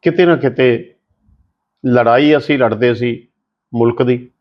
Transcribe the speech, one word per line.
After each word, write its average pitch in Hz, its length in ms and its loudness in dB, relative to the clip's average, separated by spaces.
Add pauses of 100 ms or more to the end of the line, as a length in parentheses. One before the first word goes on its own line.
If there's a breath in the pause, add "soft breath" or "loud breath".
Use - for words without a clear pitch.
ਕਿਤੇ 175 240 0
ਨਾ 170 100 2
ਕਿਤੇ 127 580 -2 (920)
ਲੜਾਈ 123 500 2
ਅਸੀਂ 143 220 -2
ਲੜਦੇ 120 360 0
ਸੀ 117 340 -8 (460)
ਮੁਲਕ 117 280 0
ਦੀ 123 280 -4 (100)